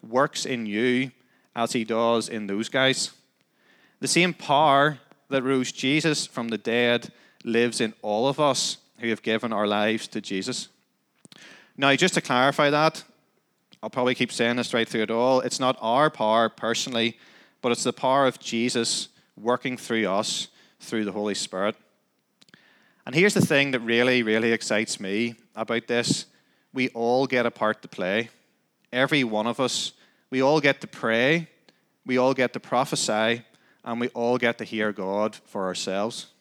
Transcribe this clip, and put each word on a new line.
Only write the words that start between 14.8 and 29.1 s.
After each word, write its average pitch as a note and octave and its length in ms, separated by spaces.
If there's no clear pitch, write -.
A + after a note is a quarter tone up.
through A2+ 140
it G#2+ 100
all, B2 280
it's - 200
not B2+ 200
our B2+ 300
power A2 380
personally, A#2 680
but B2 80
it's A#2+ 140
the B2 80
power C3+ 340
of B2 140
Jesus A#2 680
working B2 400
through A2+ 320
us - 400
through A2 240
the G2 80
Holy G#2 220
Spirit. G2 420
And B2 80
here's F#3 200
the F#3 60
thing C#3 300
that B2+ 100
really, A#2+ 440
really A2 260
excites A2 480
me A2 380
about A2+ 320
this. A#2 400
We C3 160
all A#2+ 400
get A#2+ 180
a A#2 60
part G#2+ 300
to - 60
play. G2+ 420
Every C3+ 300